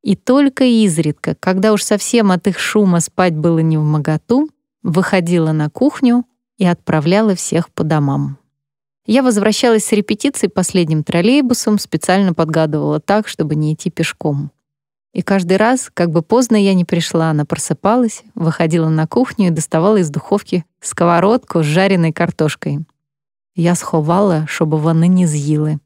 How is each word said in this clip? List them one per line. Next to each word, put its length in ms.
И 140
только 480
изредка, 720
когда 340
уж 120
совсем 480
от 160
их 100
шума 400
спать 380
было 240
невмоготу, 880
выходила 720
на 180
кухню 540
и 60
отправляла 720
всех 340
по 140
домам. 520
Я 160
возвращалась 600
с 80
репетиции 560
последним 560
троллейбусом, 760
специально 560
подгадывала 640
так, 300
чтобы 260
не 200
идти 160
пешком. 600
И 100
каждый 340
раз, 380
как 160
бы 120
поздно 340
я 180
ни 80
пришла, 480
она 140
просыпалась, 800
выходила 540
на 180
кухню 420
и 20
доставала 480
из 120
духовки 540
сковородку 840
с 40
жареной 460
картошкой. 760
«Я 200
сховала, 760
чтобы 300
вони 300
не 180
з'їли. 600